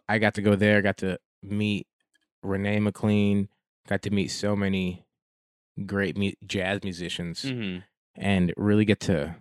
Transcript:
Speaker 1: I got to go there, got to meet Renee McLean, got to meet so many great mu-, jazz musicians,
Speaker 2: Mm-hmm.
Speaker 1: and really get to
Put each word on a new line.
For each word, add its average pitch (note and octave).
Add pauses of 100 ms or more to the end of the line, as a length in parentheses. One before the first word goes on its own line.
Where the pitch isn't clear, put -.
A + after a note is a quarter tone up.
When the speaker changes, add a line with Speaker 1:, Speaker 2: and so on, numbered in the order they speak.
Speaker 1:
I A2
got G#2
to G#2+
go G2+
there, G#2
got G2
to F#2 (260)
meet G#2 (560)
Renee G2+
McLean, G2+ (380)
got G2
to G2+
meet G2+
so G#2
many F#2+ (800)
great G2
mu-, G2 (140)
jazz G2
musicians, E2+
Speaker 2:
Mm-hmm. A2 (360)
Speaker 1:
and F#2+
really G#2
get G2+
to E2